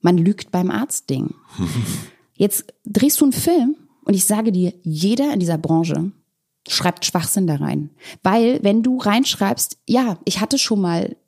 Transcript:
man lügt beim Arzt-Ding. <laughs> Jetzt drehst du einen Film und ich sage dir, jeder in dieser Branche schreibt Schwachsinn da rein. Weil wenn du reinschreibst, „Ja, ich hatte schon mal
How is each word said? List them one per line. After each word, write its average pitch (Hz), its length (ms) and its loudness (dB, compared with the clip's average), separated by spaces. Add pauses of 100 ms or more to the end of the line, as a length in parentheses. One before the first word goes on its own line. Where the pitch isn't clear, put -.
man 180 180 4
lügt 185 320 0
beim 180 200 0
Arzt-Ding. - 640 -4 (220)
<laughs> - 800 -6
Jetzt - 380 -2 (120)
drehst - 360 2
du 294 60 6
einen 262 60 4
Film 302 440 2 (280)
und 208 100 2
ich 185 100 2
sage 220 280 0
dir, 180 200 0 (100)
jeder 202 500 0
in 196 80 0
dieser 170 180 0
Branche 160 540 0 (560)
schreibt - 360 -2
Schwachsinn 180 420 -2
da 151 100 0
rein. 147 340 -4 (320)
Weil 233 400 2
wenn 208 200 2
du 254 160 0
reinschreibst, 208 880 -2
„Ja, 233 380 0
ich 190 160 -4
hatte 220 180 -2
schon 214 220 0
mal 170 360 -2 (120)